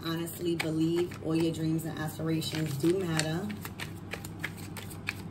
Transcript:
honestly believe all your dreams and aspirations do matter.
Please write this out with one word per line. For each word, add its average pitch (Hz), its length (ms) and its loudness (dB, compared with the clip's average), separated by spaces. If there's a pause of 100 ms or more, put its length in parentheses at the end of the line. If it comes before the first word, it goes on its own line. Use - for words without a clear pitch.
honestly 170 520 0
believe 165 680 2
all 160 120 2
your 165 180 4
dreams 160 300 2
and 156 120 -4
aspirations 160 840 0
do 175 200 6
matter. 165 480 2 (1800)